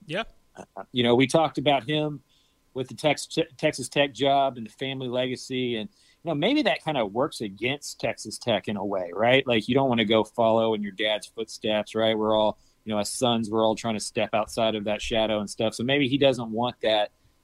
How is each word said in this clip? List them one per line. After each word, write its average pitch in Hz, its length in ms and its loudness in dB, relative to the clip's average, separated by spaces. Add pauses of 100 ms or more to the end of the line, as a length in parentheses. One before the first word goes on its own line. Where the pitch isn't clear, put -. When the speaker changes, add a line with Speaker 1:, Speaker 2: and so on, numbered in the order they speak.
Speaker 1:
Yeah. 180 160 -6 (340)
Speaker 2:
Uh, - 360 -16
you 123 100 0
know, 120 140 6
we 131 100 6
talked 156 320 2
about 135 240 2
him 151 380 -4 (540)
with 127 120 -6
the 113 80 -14
Tex-, 143 320 -2
Te-, - 180 -2 (140)
Texas 143 300 -2
Tech 143 260 0
job 135 420 2
and 113 80 -10
the 107 60 -14
family 135 380 -6
legacy. 127 680 -2
And, 107 140 -6 (320)
you - 60 -6
know, 160 80 -2
maybe 262 260 2
that 175 220 0
kinda 143 200 0
works 120 360 -2
against 110 580 -6
Texas 113 400 -6
Tech 110 300 -2
in 104 80 -4
a 98 80 -6
way, 92 280 -4
right? 120 320 4
Like, 117 220 0
you 123 80 -2
don't 135 140 4
wanna 117 160 2
go 110 180 4
follow 113 520 2
in 104 80 -4
your 101 100 -8
dad's 107 340 -2
footsteps, 107 680 -4
right? 110 200 2
We're 107 220 2
all, 107 200 2 (260)
you 107 100 -4
know, 104 60 0
as 101 100 -4
sons, 117 400 0
we're 110 140 2
all 110 100 4
trying 113 200 -4
to 104 60 -4
step - 340 -4
outside 110 420 0
of 104 80 -4
that 104 180 -2
shadow 110 380 0
and 98 100 -6
stuff. 110 240 -2
So - 80 -6
maybe 135 240 2
he 135 100 0
doesn't 123 340 2
want 117 320 -4
that, 107 280 0 (340)